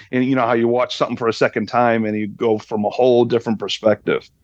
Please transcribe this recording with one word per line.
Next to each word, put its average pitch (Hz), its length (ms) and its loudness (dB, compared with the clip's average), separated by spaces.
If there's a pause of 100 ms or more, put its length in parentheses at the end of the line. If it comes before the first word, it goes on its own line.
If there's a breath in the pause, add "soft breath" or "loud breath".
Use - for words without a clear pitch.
(120 loud breath)
and 127 140 -2
you 131 100 0
know 123 120 0
how 123 60 0
you 117 140 2
watch 123 300 -2
something 123 180 -2
for 120 120 -4
a 110 60 2
second 113 340 0
time 117 380 2
and 107 120 -2
you 107 100 -4
go 110 300 0
from 107 260 -4
a 104 60 0
whole 123 340 4
different 117 360 -2
perspective. - 720 -2 (140)